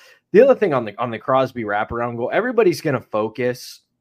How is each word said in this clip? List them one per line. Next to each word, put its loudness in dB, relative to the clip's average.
The 8
other 8
thing 0
on 0
the, -12
on -4
the -8
Crosby -2
wraparound -4
goal, -4
everybody's 0
gonna -2
focus -6